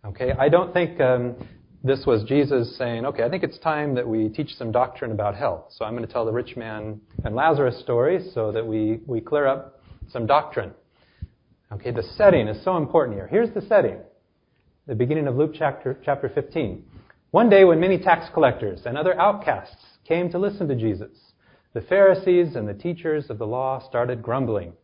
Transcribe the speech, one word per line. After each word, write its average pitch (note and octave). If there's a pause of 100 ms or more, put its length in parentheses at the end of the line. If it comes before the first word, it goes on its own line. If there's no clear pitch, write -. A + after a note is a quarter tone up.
Okay, B2+
I C3+
don't F3
think, E3+
um, B2 (480)
this C3
was A2+
Jesus C3
saying, A#2
"Okay, C#3
I B2+
think F3+
it's -
time D3
that B2
we A2
teach B2+
some A#2
doctrine B2
about G2+
hell. F#2+
So -
I'm A2
gonna A2+
tell A#2
the A2+
rich B2
man G#2+ (220)
and G#2+
Lazarus C#3+
story D#3
so A2
that A2
we, A2
we A#2+
clear C#3+
up C3+ (280)
some A#2+
doctrine." C3 (1000)
Okay, G#2+
the A#2
setting F3
is G#2+
so F#3
important C3+
here. F#2
Here's A3+
the G3+
setting. F3 (920)
The B2+
beginning C#3+
of B2
Luke D3+
chapter, C3+
chapter C#3
fifteen. C#3 (460)
"One A3+
day G3
when E3+
many F#3
tax -
collectors A2+
and A#2+
other F3
outcasts F3
came F3
to F3
listen G3+
to C3+
Jesus, G#2+ (400)
the A#2
Pharisees F#3+
and G#2+
the G#2
teachers D#3
of A2
the G#2+
law B2+
started B2
grumbling. A#2 (100)